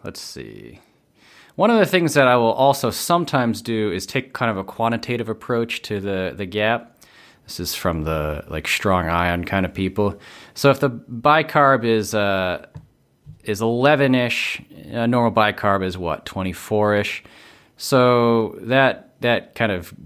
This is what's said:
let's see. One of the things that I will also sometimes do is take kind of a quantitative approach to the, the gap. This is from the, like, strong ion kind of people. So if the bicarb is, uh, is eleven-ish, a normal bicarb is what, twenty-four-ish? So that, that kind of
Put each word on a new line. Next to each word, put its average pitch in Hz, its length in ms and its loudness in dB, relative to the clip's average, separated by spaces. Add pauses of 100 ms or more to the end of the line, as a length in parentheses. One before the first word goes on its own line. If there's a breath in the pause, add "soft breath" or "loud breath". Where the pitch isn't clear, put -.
let's - 160 -12
see. 55 580 -18 (800 soft breath)
One 196 140 4
of 233 100 4
the 185 60 6
things 170 280 2
that 139 140 6
I 123 80 6
will 113 160 4
also 135 380 4
sometimes 131 680 0
do 110 300 -2
is 90 160 -4
take - 260 -6
kind 117 200 -2
of 98 40 -4
a 95 60 -4
quantitative 117 640 -4
approach 117 540 -4
to 104 160 -6
the, 95 380 -4
the 98 100 -8
gap. 107 500 -2 (460 soft breath)
This - 160 -14
is 90 160 -6
from 82 300 -2
the, 76 420 -4
like, 78 220 -8
strong 90 400 0
ion 87 360 0
kind 95 220 -2
of 92 80 -10
people. 95 460 -4 (340 loud breath)
So 143 160 4
if 131 80 2
the 139 120 0
bicarb 135 960 2
is, 110 300 0
uh, 95 520 0 (760)
is 107 200 -4
eleven-ish, 127 1000 2 (320)
a 117 140 -2
normal 120 260 2
bicarb 104 500 2
is 92 140 -4
what, 85 300 -4
twenty-four-ish? 104 1000 -2 (540 loud breath)
So 120 840 2
that, 131 600 0
that 120 320 -2
kind 113 180 -2
of 87 220 -8 (120)